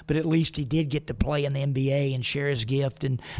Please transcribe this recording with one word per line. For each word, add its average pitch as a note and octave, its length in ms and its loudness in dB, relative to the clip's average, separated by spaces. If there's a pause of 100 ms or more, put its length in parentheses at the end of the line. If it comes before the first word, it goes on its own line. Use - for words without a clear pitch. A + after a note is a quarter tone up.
But D3+ 80 2
at D#3+ 100 0
least E3 320 2
he D3+ 80 -2
did D#3 240 0
get D3 180 -4
to C3+ 60 -4
play C#3+ 320 2
in C#3 80 -2
the C#3 80 -2
N C#3 120 0
B C3+ 200 2
A C#3 220 2
and B2 100 -2
share C#3+ 240 0
his A#2 160 0
gift C3+ 380 0
and, C3 180 0 (180)